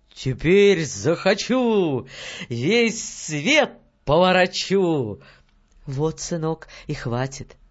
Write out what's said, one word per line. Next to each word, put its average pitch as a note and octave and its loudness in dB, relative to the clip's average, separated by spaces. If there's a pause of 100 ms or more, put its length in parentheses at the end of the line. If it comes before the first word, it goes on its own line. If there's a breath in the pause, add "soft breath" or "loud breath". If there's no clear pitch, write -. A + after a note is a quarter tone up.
(140)
«Теперь E3 4
захочу, F3+ 0 (420 loud breath)
весь G3 -2
свет G3 2 (320)
поворочу». F3 2 (640 loud breath)
«Вот, D3+ -4
сынок, D#3+ -6 (200 loud breath)
и D3+ -4
хватит. C3 -6 (160)